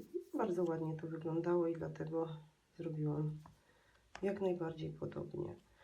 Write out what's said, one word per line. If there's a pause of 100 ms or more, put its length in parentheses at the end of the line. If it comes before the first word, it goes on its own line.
(340)
bardzo
ładnie
to
wyglądało
i
dlatego (500)
zrobiłam (800)
jak
najbardziej
podobnie. (280)